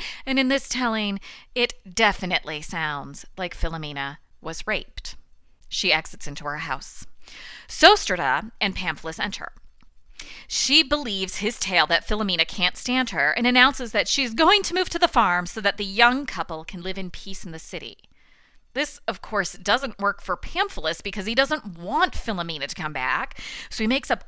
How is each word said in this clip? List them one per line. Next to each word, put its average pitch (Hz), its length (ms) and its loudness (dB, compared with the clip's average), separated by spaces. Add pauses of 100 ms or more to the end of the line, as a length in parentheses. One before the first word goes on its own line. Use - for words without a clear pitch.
(260)
and 262 120 2
in 262 100 4
this 269 200 2
telling, 220 500 0 (360)
it 240 180 0 (220)
definitely 175 640 2
sounds 147 640 -6 (140)
like 180 180 -4
Philomena 147 600 -2 (240)
was - 240 -8
raped. - 500 -6 (520)
She - 260 2
exits - 320 -2
into 143 180 -4
her 147 140 -4
house. 143 480 -6 (600)
Sostrata 185 840 6 (100)
and 196 160 0
Pamphilus 165 420 -4
enter. - 340 -4 (920)
She - 360 4
believes 233 540 0
his 214 220 -2
tale 175 280 4
that 165 200 2
Philomena 196 400 2
can't 180 300 0
stand 247 340 0
her 151 200 2
and 233 160 2
announces 254 460 4
that 202 160 0
she's 247 260 0
going 359 300 6
to 339 100 -4
move 359 160 0
to 349 80 -2
the 349 100 6
farm 175 380 4
so 208 160 -8
that 196 160 2
the 208 60 -2
young 240 420 4
couple 165 380 -6
can 175 180 -10
live 185 160 -4
in 185 120 -4
peace - 360 -6
in 165 60 -8
the 160 60 -10
city. - 380 -12 (760)
This, 285 360 -4
of 196 140 -4
course, 196 320 -2
doesn't 226 440 0
work 196 220 0
for 180 160 -4
Pamphilus 320 680 -2
because 196 220 -6
he 226 100 -2
doesn't 240 440 0
want 254 340 2
Philomena 165 540 -2
to - 80 -6
come 156 180 -4
back, 135 480 -2 (300)
so - 120 -4
he 220 60 2
makes 269 220 2
up - 180 0